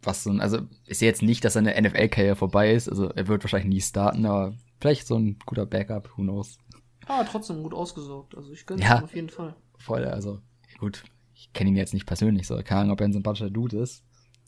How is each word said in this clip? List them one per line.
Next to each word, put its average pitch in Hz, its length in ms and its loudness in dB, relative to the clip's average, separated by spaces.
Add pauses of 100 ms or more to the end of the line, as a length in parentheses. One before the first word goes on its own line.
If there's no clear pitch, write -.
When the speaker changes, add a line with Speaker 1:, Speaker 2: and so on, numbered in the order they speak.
Speaker 1:
was 98 220 -6
so 107 60 -4
ein, 101 100 2
also 101 200 0 (260)
ist - 160 -6
ja 113 60 6
jetzt 110 140 2
nicht, 113 220 4
dass 110 100 2
seine 110 220 4
N-F-L-Karriere 101 640 4
vorbei 104 360 4
ist, 117 140 2
also 98 220 0
er 95 180 -4
wird 104 160 0
wahrscheinlich 101 260 0
nie 95 120 2
starten, 101 440 0
aber 101 280 0 (260)
vielleicht 143 280 2
so 117 100 0
ein 107 280 0
guter - 200 -4
Backup, 101 500 -4
who 101 80 -6
knows. 101 340 -4 (480)
Speaker 2:
Ah, 262 200 -2
trotzdem 190 380 -8
gut 156 100 -10
ausgesorgt, 143 640 -10
also 143 160 -18
ich - 120 -20
gönn's 190 160 -6
Speaker 1:
Ja. 120 180 6
Speaker 2:
ihm - 40 -4
auf - 120 -14
jeden 165 140 -8
Fall. 160 260 -12 (220)
Speaker 1:
Voll, 123 280 -4
also 101 340 -6 (400)
gut, 104 240 -8 (300)
ich - 180 -20
kenn 98 160 0
ihn 98 80 4
jetzt 98 180 0
nicht 98 120 -4
persönlich 98 420 0
so, - 160 -4
keine 98 180 0
Ahnung, 101 120 2
ob 101 80 -2
er 104 80 2
ein 101 40 2
sympathischer 104 360 -4
Dude 110 280 -4
ist, 123 280 -6 (420)